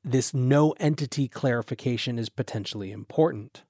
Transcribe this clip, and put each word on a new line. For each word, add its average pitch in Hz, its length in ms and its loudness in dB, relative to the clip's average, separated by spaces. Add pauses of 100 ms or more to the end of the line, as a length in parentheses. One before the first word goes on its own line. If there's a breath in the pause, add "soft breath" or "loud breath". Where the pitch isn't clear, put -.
this 127 300 0
no 143 400 4
entity 143 560 0
clarification 120 920 -2
is 113 80 -4
potentially 101 640 -8
important. 107 800 -2